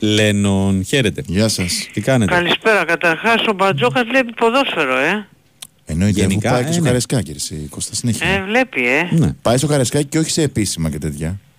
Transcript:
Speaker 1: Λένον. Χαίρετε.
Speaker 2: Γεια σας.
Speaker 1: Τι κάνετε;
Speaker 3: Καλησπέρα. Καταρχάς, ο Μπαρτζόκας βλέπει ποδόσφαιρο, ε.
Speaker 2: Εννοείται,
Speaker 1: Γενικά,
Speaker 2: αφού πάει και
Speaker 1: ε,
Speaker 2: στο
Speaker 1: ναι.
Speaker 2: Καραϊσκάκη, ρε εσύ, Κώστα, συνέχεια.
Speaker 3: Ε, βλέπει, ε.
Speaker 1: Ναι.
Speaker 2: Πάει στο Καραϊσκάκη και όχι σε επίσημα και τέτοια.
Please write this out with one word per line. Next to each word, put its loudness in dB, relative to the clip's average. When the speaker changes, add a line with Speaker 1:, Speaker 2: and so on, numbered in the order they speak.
Speaker 1:
Λένον. 2
Χαίρετε. 0
Speaker 2:
Γεια 2
σας. -4
Speaker 1:
Τι -6
κάνετε; 2
Speaker 3:
Καλησπέρα. 2
Καταρχάς, 0
ο 2
Μπαρτζόκας 0
βλέπει 0
ποδόσφαιρο, 0
ε. 0
Speaker 2:
Εννοείται, 2
Speaker 1:
Γενικά, 2
Speaker 2:
αφού 2
πάει 2
και -4
Speaker 1:
ε, -2
Speaker 2:
στο 0
Speaker 1:
ναι. 2
Speaker 2:
Καραϊσκάκη, 0
ρε -12
εσύ, -8
Κώστα, -10
συνέχεια. -2
Speaker 3:
Ε, 0
βλέπει, 0
ε. 0
Speaker 1:
Ναι. 2
Speaker 2:
Πάει 2
στο 0
Καραϊσκάκη 0
και -2
όχι 0
σε 0
επίσημα -2
και -6
τέτοια. -6